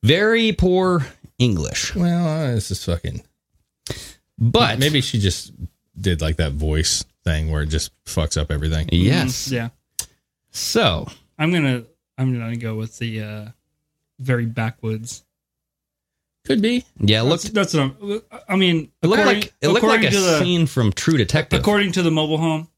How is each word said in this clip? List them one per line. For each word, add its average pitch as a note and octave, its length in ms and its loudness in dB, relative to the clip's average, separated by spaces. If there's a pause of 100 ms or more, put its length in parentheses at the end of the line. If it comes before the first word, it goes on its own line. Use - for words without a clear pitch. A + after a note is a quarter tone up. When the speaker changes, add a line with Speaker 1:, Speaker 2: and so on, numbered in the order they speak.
Speaker 1:
Very G#3+ 480 4
poor F3+ 540 2 (320)
English. G2+ 560 0
Speaker 2:
Well, E3+ 320 0
uh, D#3 280 -2
this G#2 180 -2
is - 120 -8
fucking - 380 -6 (1160)
Speaker 1:
But A#2+ 420 2
Speaker 2:
maybe D3 200 2
she - 200 -2
just F#2+ 320 0 (460)
did, F#2 220 0
like, D#2+ 160 -2
that D#2 160 0
voice D#2 520 -2 (200)
thing D#2 280 -2
where D2+ 100 -2
it D2+ 60 -4
just D#2 240 -4 (120)
fucks - 360 -4
up D2 100 -4
everything. D#2 400 -2
Speaker 1:
Yes. B2 560 2
Speaker 3:
Mm-hmm. C3+ 80 -4
Yeah. A#2 140 -4 (840)
Speaker 1:
So - 580 0 (300)
Speaker 3:
I'm D#3 140 0
gonna, C3+ 320 0 (340)
I'm C3 180 0
gonna A#2 200 -6
go A2+ 180 -6
with A2 240 -8
the, A2+ 240 -6
uh, G#2+ 220 -12 (760)
very B2+ 280 0
backwoods. A2+ 760 -6 (1200)
Speaker 2:
Could A#3+ 160 0
be. A#3+ 240 0 (140)
Speaker 1:
Yeah, G#2+ 240 4
it B2 60 2
Speaker 3:
That's, E3+ 160 0
Speaker 1:
looked G#3 100 -10
Speaker 3:
that's G3 200 0
what D3+ 80 2
I'm, G3+ 400 -6 (260)
I F#3+ 80 -2
mean, F3 340 0 (100)
Speaker 1:
it D#3+ 60 0
looked G#3 140 4
Speaker 3:
according, G#3 220 2
Speaker 1:
like, - 180 -10
it C#3+ 80 0
looked A3 160 4
like A3+ 180 4
Speaker 3:
according G#3 60 2
Speaker 1:
a - 20 2
Speaker 3:
to G3+ 100 2
the, E3+ 200 4
Speaker 1:
scene E3+ 260 2
from A2+ 260 2
True - 240 0
Detective. - 440 0
Speaker 3:
according G3+ 320 2
to F#3 100 0
the E3+ 80 2
mobile D#3 280 0
home. D#3+ 400 -2